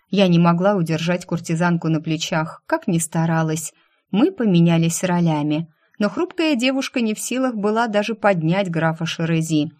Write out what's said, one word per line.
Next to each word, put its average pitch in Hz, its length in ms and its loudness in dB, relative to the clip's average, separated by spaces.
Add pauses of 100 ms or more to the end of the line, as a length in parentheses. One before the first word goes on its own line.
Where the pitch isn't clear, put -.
Я 190 180 4
не 175 100 4
могла 175 380 4
удержать 170 500 -2
куртизанку 170 640 -2
на 160 100 0
плечах, 160 680 -4
как 330 200 -4
ни 170 120 2
старалась. 160 720 -2 (380)
Мы 277 200 2
поменялись 170 720 2
ролями, 160 640 0 (300)
но 208 120 0
хрупкая 320 460 -2
девушка 262 460 -2
не 220 140 -2
в - 40 -8
силах 254 360 -4
была 214 320 0
даже 208 260 -2
поднять 190 560 0
графа 160 360 -2
Шерези. 160 760 -2